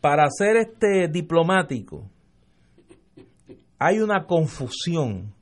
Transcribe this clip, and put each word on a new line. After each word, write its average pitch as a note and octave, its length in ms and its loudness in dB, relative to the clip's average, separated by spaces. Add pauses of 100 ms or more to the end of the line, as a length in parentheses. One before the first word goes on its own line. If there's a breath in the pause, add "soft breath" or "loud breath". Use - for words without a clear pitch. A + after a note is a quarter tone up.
para D3 280 4
ser, G#3 280 0
este, G3+ 500 0
diplomático, E3 960 0 (1800)
hay F3+ 200 2
una G#3 260 0
confusión C3+ 1160 -4